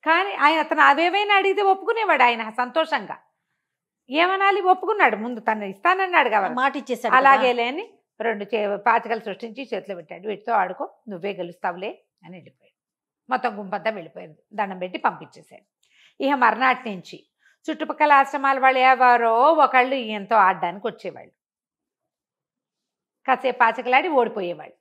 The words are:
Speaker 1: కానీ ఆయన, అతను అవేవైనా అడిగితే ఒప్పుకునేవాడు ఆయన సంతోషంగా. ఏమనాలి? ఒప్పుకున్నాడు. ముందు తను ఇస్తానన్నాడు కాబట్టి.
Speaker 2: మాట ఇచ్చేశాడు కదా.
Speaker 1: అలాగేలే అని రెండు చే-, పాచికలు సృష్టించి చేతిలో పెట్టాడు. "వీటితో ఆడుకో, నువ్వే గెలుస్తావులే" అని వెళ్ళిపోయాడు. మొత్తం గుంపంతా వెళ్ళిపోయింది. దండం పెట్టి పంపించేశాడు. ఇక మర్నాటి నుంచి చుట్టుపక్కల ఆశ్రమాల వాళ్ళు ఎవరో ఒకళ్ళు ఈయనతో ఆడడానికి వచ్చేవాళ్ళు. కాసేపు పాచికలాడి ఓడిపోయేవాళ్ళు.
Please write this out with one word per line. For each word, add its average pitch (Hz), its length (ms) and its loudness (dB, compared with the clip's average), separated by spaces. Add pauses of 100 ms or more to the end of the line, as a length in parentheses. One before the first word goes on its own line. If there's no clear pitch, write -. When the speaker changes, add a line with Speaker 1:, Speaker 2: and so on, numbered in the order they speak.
Speaker 1:
కానీ 359 280 0
ఆయన, 311 260 2
అతను 311 220 0
అవేవైనా 349 540 2
అడిగితే 381 260 2
ఒప్పుకునేవాడు 392 640 2
ఆయన 226 260 0
సంతోషంగా. 247 680 -4 (920)
ఏమనాలి? 381 520 0
ఒప్పుకున్నాడు. 370 540 0
ముందు 226 240 -8
తను 220 260 -4
ఇస్తానన్నాడు 349 640 0
కాబట్టి. 208 260 0
Speaker 2:
మాట 262 220 -2
ఇచ్చేశాడు 240 380 -4
కదా. 269 160 6
Speaker 1:
అలాగేలే 247 360 2
అని 359 220 -8 (320)
రెండు 214 340 -6
చే-, 202 220 -2
పాచికలు 226 420 0
సృష్టించి 220 540 -12
చేతిలో 190 220 -10
పెట్టాడు. 175 320 -14
"వీటితో 220 260 -6
ఆడుకో, 190 360 -4 (200)
నువ్వే 190 240 -8
గెలుస్తావులే" 180 680 -10 (220)
అని 175 140 -20
వెళ్ళిపోయాడు. - 440 -20 (500)
మొత్తం 247 280 -4
గుంపంతా 208 300 -6
వెళ్ళిపోయింది. 175 480 -14 (160)
దండం 196 260 -6
పెట్టి 185 200 -10
పంపించేశాడు. - 640 -8 (600)
ఇక 277 100 0
మర్నాటి 247 560 0
నుంచి - 380 -16 (420)
చుట్టుపక్కల 311 420 0
ఆశ్రమాల 277 480 2
వాళ్ళు 262 200 4
ఎవరో 247 720 4
ఒకళ్ళు 262 420 4
ఈయనతో 220 400 -4
ఆడడానికి 185 520 0
వచ్చేవాళ్ళు. - 440 -12 (2000)
కాసేపు 254 300 0
పాచికలాడి 247 500 2
ఓడిపోయేవాళ్ళు. 208 720 -2